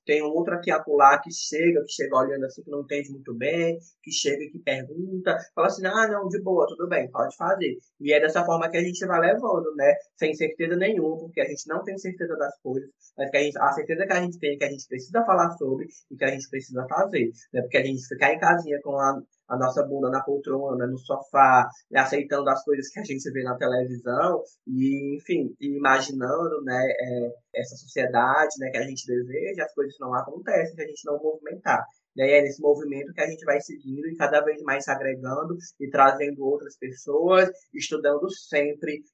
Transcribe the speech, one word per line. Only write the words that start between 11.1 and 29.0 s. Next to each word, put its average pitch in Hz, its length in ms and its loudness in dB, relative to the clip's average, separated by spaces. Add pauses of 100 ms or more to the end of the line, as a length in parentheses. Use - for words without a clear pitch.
porque 165 220 -8
a 139 60 4
gente - 220 -8
não 165 160 -4
tem 196 140 -8
certeza 175 380 -6
das 143 260 -6
coisas, 135 280 -6 (280)
mas 139 120 -2
que 135 80 0
a 139 40 4
gente, 147 160 -2
a 139 140 2
certeza 160 340 -2
que 190 80 -2
a 180 80 2
gente 175 180 -6
tem 143 160 -2
é - 20 -14
que 143 80 0
a 143 40 -2
gente 139 180 -10
precisa 180 360 -2
falar 175 340 4
sobre 135 300 -4 (240)
e 139 40 -14
que 139 100 0
a 135 40 4
gente 135 200 -6
precisa 131 400 -8
fazer, 156 420 0 (220)
né? 127 80 0
Porque 123 160 0
a 131 80 4
gente 135 200 -4
ficar 143 280 2
em 165 60 -2
casinha 165 440 4
com 139 160 -2
a, 135 220 2 (260)
a 127 100 -4
nossa 131 260 0
bunda 135 260 0
na 135 140 0
poltrona, 139 640 -2
no 127 120 -4
sofá, 135 720 6 (200)
né, 135 120 4
aceitando 143 480 0
as 165 140 0
coisas 135 260 0
que - 100 -14
a 208 40 -8
gente 135 280 -8
vê 131 120 -4
na 123 120 -4
televisão, 127 880 0 (240)
e, 139 500 0
enfim, 143 420 -2
e 143 180 -4
imaginando, 143 840 0
né, 127 200 0 (160)
é, 123 300 -2 (260)
essa - 200 -6
sociedade, 127 840 0
né, 131 120 -6
que 131 60 -4
a 117 60 -2
gente 135 220 -8